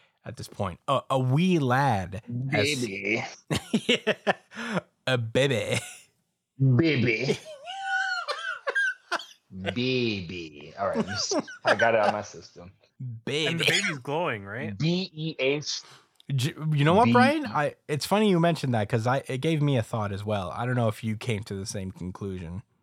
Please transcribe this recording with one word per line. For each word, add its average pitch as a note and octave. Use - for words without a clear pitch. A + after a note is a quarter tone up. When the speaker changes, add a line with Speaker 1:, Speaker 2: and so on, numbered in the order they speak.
Speaker 1:
at A#2
this -
point, F#2
a, C3+
a C3+
wee D#3+
lad, A#2+
as -
Speaker 2:
Baby. G2+
Speaker 1:
<laughs> -
Yeah. A3
A B2+
baby. A#2
Speaker 2:
Baby. B2+
Speaker 1:
<laughs> D#5+
Speaker 2:
Baby. F#2
All G3
right, A#3
I'm F#3
s-, F5
I B3+
got A2+
it A2
out G#2
of G#2+
my G#2
system. F2+
Speaker 1:
Baby. D#3
Speaker 3:
And E3
the -
baby's E3+
glowing, C#3
right? G#2+
Speaker 2:
B F3
E D#3
H. C#3+
Speaker 1:
J-, B2+
you C#3+
know E3
what, A3+
Speaker 2:
B- A#3+
Speaker 1:
Brian? C#4
I, D3+
it's D3
funny G#3
you F3
mentioned D#3
that G#2
'cause A#2
I, C3
it C3
gave D#3+
me C#3+
a A2
thought G#2
as G2
well. G2
I A2+
don't B2+
know A#2
if -
you A2
came G#2+
to G2+
the F#2+
same F#2+
conclusion. F#2